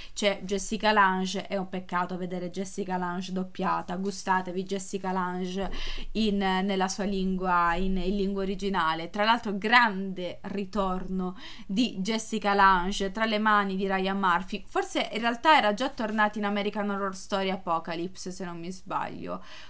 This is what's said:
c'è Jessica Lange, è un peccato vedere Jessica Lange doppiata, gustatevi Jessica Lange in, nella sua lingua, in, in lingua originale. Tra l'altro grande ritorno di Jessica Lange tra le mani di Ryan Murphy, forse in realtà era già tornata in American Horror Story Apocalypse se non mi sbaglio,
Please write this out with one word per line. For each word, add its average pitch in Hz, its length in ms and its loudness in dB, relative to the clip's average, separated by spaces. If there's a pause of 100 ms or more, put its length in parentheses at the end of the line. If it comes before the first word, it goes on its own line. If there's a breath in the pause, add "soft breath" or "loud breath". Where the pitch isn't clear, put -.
(140 loud breath)
c'è 202 280 2
Jessica 202 500 0
Lange, 190 540 4
è 190 100 -6
un 185 140 -4
peccato 180 480 -4
vedere 180 320 -6
Jessica 185 480 -4
Lange 180 340 -4
doppiata, 180 640 -2
gustatevi 190 640 -2
Jessica 190 480 -4
Lange 185 580 -2 (440 loud breath)
in, 208 240 2
nella 190 500 2
sua 190 160 -2
lingua, 185 720 2
in, 185 220 2
in 185 180 0
lingua 196 260 0
originale. 185 720 0
Tra 208 120 2
l'altro 226 320 2
grande 196 840 2
ritorno 185 960 -2 (300 loud breath)
di 208 320 0
Jessica 208 560 0
Lange 196 560 6
tra 220 140 0
le 220 120 2
mani 208 380 4
di 196 100 0
Ryan 190 320 0
Murphy, 185 480 0
forse 349 480 -2
in 220 60 -2
realtà 240 360 4
era 208 200 4
già 269 140 -2
tornata 214 500 0
in 208 60 -2
American 208 440 0
Horror 196 260 -2
Story 190 360 -2
Apocalypse 180 800 -4
se 185 140 -6
non 175 120 -8
mi 170 140 -8
sbaglio, 175 720 -6 (260 loud breath)